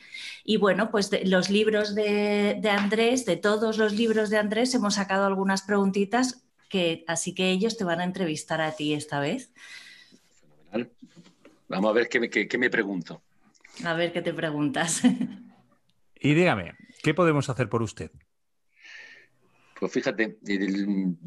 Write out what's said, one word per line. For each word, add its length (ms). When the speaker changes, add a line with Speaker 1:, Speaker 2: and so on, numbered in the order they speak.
Speaker 1:
Y 140
bueno, 340
pues 200
de, 140
los 260
libros 440
de, 680
de 80
Andrés, 560
de 120
todos 400
los 160
libros 380
de 80
Andrés, 360
hemos 200
sacado 300
algunas 360
preguntitas, 800
que, 380
así 260
que 180
ellos 260
te 80
van 160
a 20
entrevistar 560
a 140
ti 200
esta 280
vez. 320
Speaker 2:
Fenomenal. 200
Vamos 220
a 20
ver 160
qué 100
me, 100
qué, 180
qué 100
me 120
pregunto. 520
Speaker 1:
A 80
ver 180
qué 120
te 100
preguntas. 720
<laughs> 40
Speaker 3:
Y 140
dígame, 400
¿qué 100
podemos 340
hacer 220
por 140
usted? 260
Speaker 2:
Pues 120
fíjate, 560
el, 680